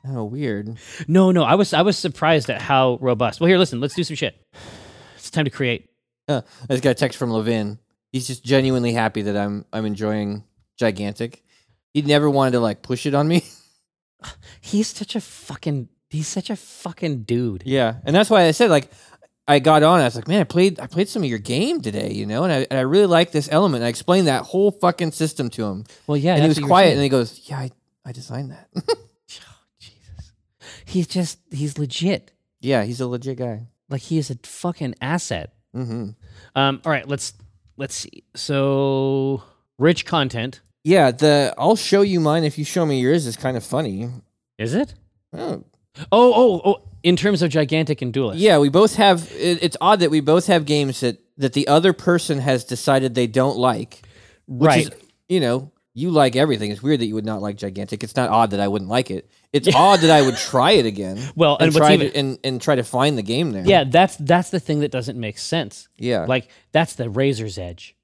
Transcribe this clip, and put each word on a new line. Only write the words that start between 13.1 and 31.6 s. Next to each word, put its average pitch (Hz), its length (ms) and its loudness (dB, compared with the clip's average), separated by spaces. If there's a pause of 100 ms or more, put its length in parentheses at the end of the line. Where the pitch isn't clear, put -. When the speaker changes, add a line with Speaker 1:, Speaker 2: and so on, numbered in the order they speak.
Speaker 1:
on 147 140 2
me. 175 160 0 (580)
<laughs> - 580 -20
Speaker 2:
He's 214 280 -2
such - 260 -14
a 208 60 -4
fucking, - 680 -10 (220)
he's 151 180 -6
such - 220 -8
a 214 60 -4
fucking 156 680 -8
dude. 117 420 -4
Speaker 1:
Yeah, 127 380 0
and 147 120 0
that's 208 140 4
why 202 140 6
I 160 80 4
said, 220 180 2
like, 151 220 2 (560)
I 147 120 4
got 151 220 6
on, 165 180 6
I 143 60 4
was 117 100 -2
like, 117 120 -10
"Man, 190 120 2
I 170 40 2
played, 180 360 0
I - 60 -10
played 202 240 -4
some 202 140 -4
of 135 60 -2
your 110 100 -4
game 180 420 -2
today, 104 320 -6
you 104 140 -6
know, 117 160 -4
and 180 100 0
I, 131 160 -2
and 135 80 -2
I 131 60 0
really 185 240 4
like 170 240 2
this 143 200 -2
element." 160 300 2
And 117 40 -2
I 120 40 0
explained 175 380 0
that 131 160 0
whole 196 280 0
fucking 170 420 -2
system 151 380 -4
to 113 140 -6
him. 101 180 -8 (220)
Speaker 2:
Well, 147 120 -2
yeah, 165 180 2
Speaker 1:
And 147 80 4
he 160 40 6
Speaker 2:
that's - 20 4
Speaker 1:
was 147 80 4
Speaker 2:
what 151 40 -4
you 143 40 -4
were 143 40 -4
Speaker 1:
quiet, 185 160 6
Speaker 2:
saying. 139 120 4
Speaker 1:
and 143 60 0
he 139 60 0
goes, 123 400 -2
"Yeah, 143 100 -10
I, 127 120 -10 (340)
I 131 60 -14
designed 127 400 -12
that." - 220 -20
<laughs> - 240 -6 (360)
Speaker 2:
Oh, - 220 -20 (240)
Jesus. - 520 -20 (540)
He's 180 220 -2
just, 180 320 -6 (100)
he's 147 300 -6